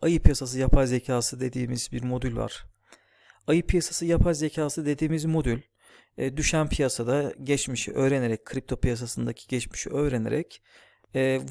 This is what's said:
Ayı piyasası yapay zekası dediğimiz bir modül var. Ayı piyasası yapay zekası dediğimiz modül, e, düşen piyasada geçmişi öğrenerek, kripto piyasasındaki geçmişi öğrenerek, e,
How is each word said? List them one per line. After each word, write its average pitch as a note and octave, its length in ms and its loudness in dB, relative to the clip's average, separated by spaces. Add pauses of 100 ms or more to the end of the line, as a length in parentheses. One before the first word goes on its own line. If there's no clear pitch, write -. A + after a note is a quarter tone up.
Ayı E3 200 2
piyasası B2+ 380 6
yapay C3 280 6
zekası B2 520 -2
dediğimiz B2 520 -4
bir B2 120 -6
modül B2 320 -4
var. A2 300 -6 (800)
Ayı E3+ 200 2
piyasası - 380 0
yapay E3+ 280 4
zekası D3+ 520 -4
dediğimiz D3+ 400 -2
modül, C#3 360 0 (560)
e, C3+ 200 -4
düşen D3+ 320 0
piyasada C3+ 640 0 (100)
geçmişi C3+ 480 -2
öğrenerek, C3+ 540 2
kripto - 340 -6
piyasasındaki A#2+ 680 -2
geçmişi - 420 -6
öğrenerek, B2+ 760 -2 (500)
e, C3 260 2 (120)